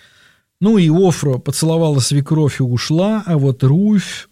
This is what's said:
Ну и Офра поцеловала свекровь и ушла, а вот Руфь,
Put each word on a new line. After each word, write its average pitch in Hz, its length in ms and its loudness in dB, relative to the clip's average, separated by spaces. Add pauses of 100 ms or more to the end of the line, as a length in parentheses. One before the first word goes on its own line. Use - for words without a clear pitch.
(600)
Ну 208 200 2
и 165 100 4
Офра 151 480 0
поцеловала 160 640 -2
свекровь 143 600 0
и 139 40 0
ушла, 165 640 -2
а 170 100 0
вот 135 260 0
Руфь, 185 680 0